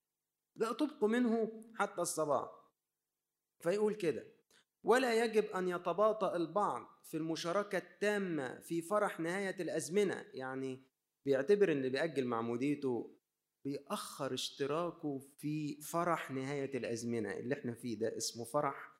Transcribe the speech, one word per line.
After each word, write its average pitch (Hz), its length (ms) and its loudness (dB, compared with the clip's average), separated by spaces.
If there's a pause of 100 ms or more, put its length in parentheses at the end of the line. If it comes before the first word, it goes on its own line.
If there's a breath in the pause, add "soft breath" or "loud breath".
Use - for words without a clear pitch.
(560)
لا 220 180 0
تبقوا 240 360 2
منه 226 540 2 (120)
حتى 202 260 -2
الصباح". 147 500 0 (1080)
فيقول 202 360 2
كده: 160 320 0 (560 soft breath)
"ولا 233 420 4
يجب 214 200 2
أن 185 240 -2
يتباطأ 180 640 2
البعض 165 520 0 (160)
في - 140 -8
المشاركة 170 600 -2
التامة 180 800 -2
في 165 220 -4
فرح 202 380 0
نهاية 185 420 -2
الأزمنة". 151 720 0
يعني 131 500 -6 (420)
بيعتبر 165 460 6
إن 147 60 2
اللي 131 120 0
بيأجل 135 360 0
معموديته 120 920 0 (500)
بيأخر 143 680 -6
اشتراكه 147 840 -2
في 151 640 -6
فرح 170 500 0
نهاية 135 460 -2
الأزمنة. 117 560 -2
اللي 123 220 -2
احنا 120 180 -6
فيه 113 260 -6
ده 110 180 0
اسمه 117 280 -6
فرح 147 540 -2